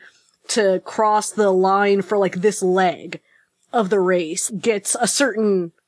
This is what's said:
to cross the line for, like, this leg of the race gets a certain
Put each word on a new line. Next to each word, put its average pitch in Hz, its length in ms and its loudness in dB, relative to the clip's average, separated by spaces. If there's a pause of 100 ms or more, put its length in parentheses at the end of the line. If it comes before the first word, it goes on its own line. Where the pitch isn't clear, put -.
(500)
to 190 360 2
cross 214 460 0
the 208 200 2
line 196 520 2
for, 208 160 0
like, 185 220 0
this 202 200 0
leg 180 580 0 (540)
of 220 160 0
the 202 100 2
race 180 520 0
gets 208 500 -6
a 226 60 0
certain 202 640 0 (160)